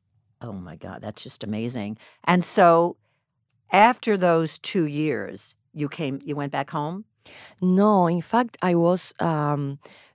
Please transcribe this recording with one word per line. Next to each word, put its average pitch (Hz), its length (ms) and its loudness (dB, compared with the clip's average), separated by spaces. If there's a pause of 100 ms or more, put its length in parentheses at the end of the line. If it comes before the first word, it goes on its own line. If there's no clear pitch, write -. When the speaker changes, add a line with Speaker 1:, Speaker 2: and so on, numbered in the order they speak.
(420)
Speaker 1:
Oh 117 100 -12
my 87 240 -14
God, - 260 -16
that's 107 200 -12
just - 220 -14
amazing. 107 540 -6 (260)
And 175 200 4
so 170 520 6 (720)
after 214 460 4
those 165 420 0
two 175 280 -2
years, 143 680 -4 (200)
you 147 140 -4
came, 139 360 -6
you 147 100 -6
went 143 160 -6
back 139 200 -6
home? 165 340 -6 (560)
Speaker 2:
No, 185 480 4
in 170 140 -2
fact, 233 400 -2
I 180 120 2
was, 170 460 0
um, 147 580 -2 (360)